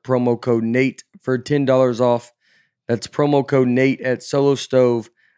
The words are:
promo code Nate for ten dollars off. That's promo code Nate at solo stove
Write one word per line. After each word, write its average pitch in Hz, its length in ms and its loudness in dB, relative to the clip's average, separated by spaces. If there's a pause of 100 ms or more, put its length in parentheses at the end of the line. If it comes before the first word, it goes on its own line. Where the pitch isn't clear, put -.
promo 123 360 0
code 117 220 0
Nate 123 400 -2 (180)
for 127 160 -4
ten 143 280 -2
dollars 131 360 2
off. 120 320 0 (540)
That's - 220 -4
promo 147 360 0
code 131 220 0
Nate 131 360 0
at 127 200 -4
solo 143 320 0
stove 123 560 0 (280)